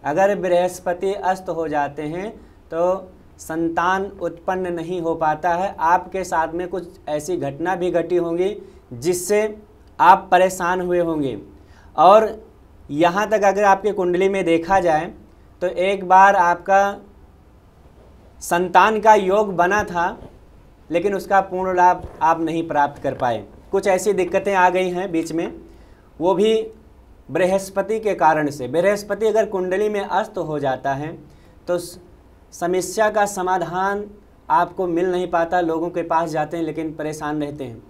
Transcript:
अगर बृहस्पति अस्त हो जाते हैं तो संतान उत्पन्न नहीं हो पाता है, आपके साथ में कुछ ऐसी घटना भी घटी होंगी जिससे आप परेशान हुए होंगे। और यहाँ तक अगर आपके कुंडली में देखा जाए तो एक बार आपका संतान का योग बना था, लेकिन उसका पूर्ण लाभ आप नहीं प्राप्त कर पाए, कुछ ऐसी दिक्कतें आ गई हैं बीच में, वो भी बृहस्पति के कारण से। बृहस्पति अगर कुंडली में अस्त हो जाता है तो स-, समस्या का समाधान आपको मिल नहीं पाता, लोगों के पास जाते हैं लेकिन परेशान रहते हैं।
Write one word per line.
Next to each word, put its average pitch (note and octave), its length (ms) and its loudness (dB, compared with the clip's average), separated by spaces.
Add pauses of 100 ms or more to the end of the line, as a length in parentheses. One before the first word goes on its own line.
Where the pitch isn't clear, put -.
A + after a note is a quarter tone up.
अगर F#3+ 320 2
बृहस्पति F3+ 760 0
अस्त F#3 360 -4
हो D#3+ 180 -4
जाते D3 340 -4
हैं E3+ 280 -8 (420)
तो F3+ 400 -2 (260)
संतान E3+ 680 -2
उत्पन्न F#3 680 -6
नहीं E3+ 280 -6
हो E3 140 -2
पाता D#3 340 -2
है, F#3 300 -2
आपके F3+ 440 0
साथ E3 240 -2
में E3+ 200 -6
कुछ F3 200 -8 (220)
ऐसी G3 280 -4
घटना C#3+ 380 -4
भी F3 160 -2
घटी E3+ 240 0
होंगी F3 420 0 (360)
जिससे F#3 640 -2 (420)
आप F#3 320 6
परेशान F#3 500 2
हुए F3+ 180 0
होंगे। D3+ 420 -2 (560)
और G3+ 480 6 (460)
यहाँ E3+ 380 2
तक G3+ 140 2
अगर G3+ 200 4
आपके G3 280 4
कुंडली F#3 380 0
में G3 160 -2
देखा E3 340 2
जाए E3 320 0 (500)
तो F3+ 60 -2
एक F#3 400 -2
बार F#3+ 280 8
आपका G3 640 2 (1400)
संतान F#3 600 2
का G#3+ 140 6
योग G3 420 2
बना F#3 280 2
था, F#3 340 -4 (720)
लेकिन F3 240 0
उसका F#3+ 260 2
पूर्ण F#3 360 -2
लाभ F3 280 4 (160)
आप D#3+ 200 2
नहीं E3 260 -4
प्राप्त D3 360 0
कर C3+ 100 -2
पाए, A#2 320 -2 (260)
कुछ G3 160 0
ऐसी F#3+ 260 2
दिक्कतें F#3+ 420 0
आ F3+ 140 6
गई F#3 200 0
हैं F3+ 220 -6
बीच D#3+ 200 -4
में, E3+ 240 -6 (680)
वो F3+ 120 2
भी A3 340 2 (640)
बृहस्पति F#3+ 680 -2
के G#3 160 -2
कारण D#3 340 2
से। C3+ 180 -8
बृहस्पति G3 580 0
अगर G#3+ 200 2
कुंडली F#3+ 440 -2
में G#3 120 -4
अस्त G3 360 -4
हो D3+ 220 -4
जाता C3+ 340 -2
है D3+ 240 -8 (500)
तो F3 100 -2
स-, - 220 -10 (520)
समस्या F3+ 580 -2
का G#3 160 2
समाधान F#3+ 800 -2 (440)
आपको F3 380 0
मिल F3 240 0
नहीं F3+ 160 -2
पाता, E3+ 340 0
लोगों E3 280 -2
के E3+ 120 -6
पास E3 280 -2
जाते D#3 280 -4
हैं E3 60 -4
लेकिन D#3 300 -6
परेशान D3+ 500 -6
रहते C#3+ 200 -8
हैं। A#2 260 -12